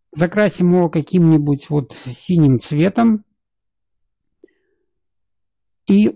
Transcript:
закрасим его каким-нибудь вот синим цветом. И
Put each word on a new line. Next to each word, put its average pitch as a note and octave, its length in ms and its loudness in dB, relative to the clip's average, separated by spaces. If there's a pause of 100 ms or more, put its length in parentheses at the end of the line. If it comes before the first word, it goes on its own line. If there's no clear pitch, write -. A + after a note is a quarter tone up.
(120)
закрасим F3+ 640 -2
его F3 160 2
каким-нибудь D#3 840 0
вот C#3+ 240 -6 (100)
синим C3+ 540 0
цветом. G#3 640 -2 (2500)
И G#3 280 2